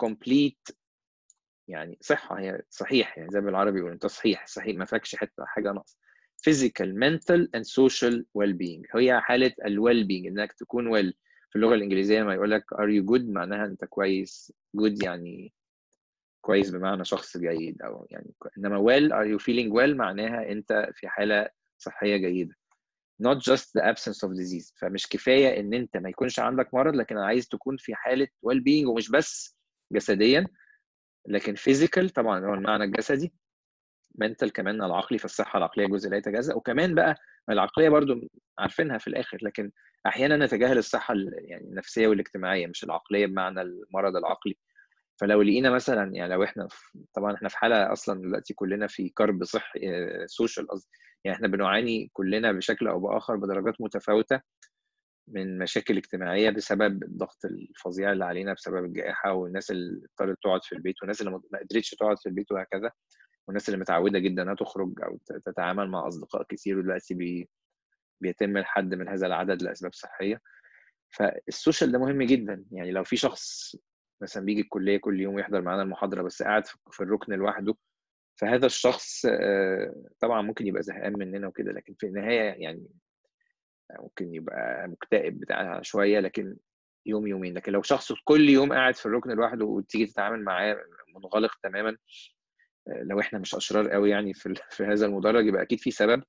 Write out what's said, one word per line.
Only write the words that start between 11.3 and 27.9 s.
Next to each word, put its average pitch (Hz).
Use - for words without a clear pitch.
في -
اللغة 113
الإنجليزية 101
لما 104
يقول 101
لك 107
"Are 107
you 104
good؟" 123
معناها 98
أنت 95
كويس. 95
"Good" 104
يعني 87
كويس 98
بمعنى 92
شخص -
جيد، 82
أو 55
يعني -
ك-، -
إنما 101
well، 131
"Are 110
you -
feeling 117
well؟" 135
معناها 107
أنت 107
في -
حالة 104
صحية 101
جيدة. 90
Not 135
just 127
the 78
absence 107
of 92
disease. 92
فمش 92
كفاية 131
إن 101
أنت 120
ما 92
يكونش 123
عندك 123
مرض، 143
لكن 113
عايز 110
تكون 131
في 110